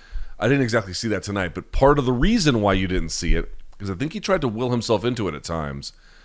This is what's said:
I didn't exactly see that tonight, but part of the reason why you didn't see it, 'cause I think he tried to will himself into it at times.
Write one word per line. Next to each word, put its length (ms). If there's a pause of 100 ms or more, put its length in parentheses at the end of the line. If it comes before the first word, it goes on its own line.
(380)
I 120
didn't 140
exactly 300
see 140
that 160
tonight, 320
but 160
part 260
of 80
the 60
reason 500
why 120
you 140
didn't 220
see 260
it, 200 (240)
'cause 100
I 60
think 160
he 80
tried 220
to 80
will 220
himself 340
into 240
it 40
at 120
times. 480 (320)